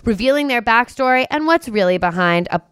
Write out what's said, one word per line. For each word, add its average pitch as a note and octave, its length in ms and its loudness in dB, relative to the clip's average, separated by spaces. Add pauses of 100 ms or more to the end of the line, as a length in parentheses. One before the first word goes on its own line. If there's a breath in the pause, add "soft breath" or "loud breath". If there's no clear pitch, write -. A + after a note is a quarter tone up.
revealing C4 420 0
their B3 160 -2
backstory B3+ 680 0
and D4+ 160 -2
what's E4 220 0
really F#3 300 0
behind F3 540 0
a E3 80 -2 (120)